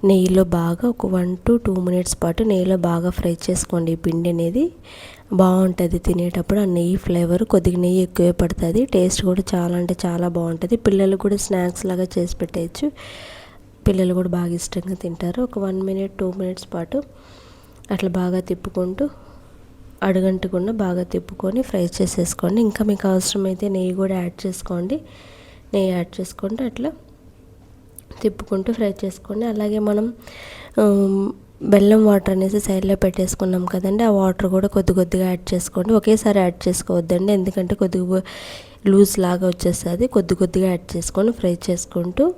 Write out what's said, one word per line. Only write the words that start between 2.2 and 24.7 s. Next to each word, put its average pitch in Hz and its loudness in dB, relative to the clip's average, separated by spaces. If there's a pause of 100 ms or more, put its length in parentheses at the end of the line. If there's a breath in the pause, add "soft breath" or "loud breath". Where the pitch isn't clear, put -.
పాటు 170 0
నెయ్యిలో 185 2 (120)
బాగా 170 0
ఫ్రై 170 0 (140)
చేసుకోండి. 170 -2
ఈ - -10
పిండి 170 0
అనేది 170 0 (800 loud breath)
బాగుంటది 185 4
తినేటప్పుడు, 175 0
ఆ - 0 (100)
నెయ్యి 175 2 (100)
ఫ్లేవర్, 175 2 (120)
కొద్దిగా 180 2
నెయ్యి 185 4
ఎక్కువే 175 2 (120)
పడుతుంది. 175 0 (120)
టేస్ట్ 185 2
కూడా 185 0 (100)
చాలా 175 0
అంటే 175 -2
చాలా 175 -2
బాగుంటది. 170 -2 (100)
పిల్లలు 196 4
కూడా 202 2
స్నాక్స్ 180 -2
లాగా 180 -2
చేసి 175 -2
పెట్టేయచ్చు, 170 -6 (1000 loud breath)
పిల్లలు 185 2
కూడా 175 -2
బాగా 175 -4
ఇష్టంగా 185 -8
తింటారు. 175 -4
ఒక 208 -8
వన్ 190 -4
మినిట్, 190 -4
టూ 185 -2 (120)
మినిట్స్ 185 -8
పాటు 175 -4 (920 loud breath)
అట్లా 190 -2
బాగా 180 0
తిప్పుకుంటూ, 185 -4 (1040 loud breath)
అడుగంటకుండా 185 0 (100)
బాగా 180 -2 (100)
తిప్పుకొని 190 -4 (100)
ఫ్రై 190 -2 (160)
చేసేసుకోండి. 180 0
ఇంకా 214 -2
మీకు 202 -2
అవసరమైతే 185 -2 (100)
నెయ్యి 185 0
కూడా 190 0
యాడ్ 175 -6
చేసుకోండి. 185 -4 (760 loud breath)